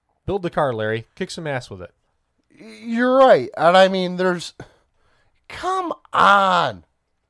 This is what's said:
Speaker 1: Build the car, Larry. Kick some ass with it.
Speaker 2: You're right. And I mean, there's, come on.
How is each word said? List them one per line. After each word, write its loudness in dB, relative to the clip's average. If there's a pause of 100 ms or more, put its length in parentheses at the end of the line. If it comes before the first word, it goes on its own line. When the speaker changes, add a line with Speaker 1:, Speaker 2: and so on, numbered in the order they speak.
(260)
Speaker 1:
Build -6
the -8
car, -2
Larry. -6
Kick -10
some -14
ass -8
with -16
it. -20 (680)
Speaker 2:
You're -2
right. 6
And 4
I 8
mean, -4
there's, -4 (960)
come -6 (180)
on. 0 (460)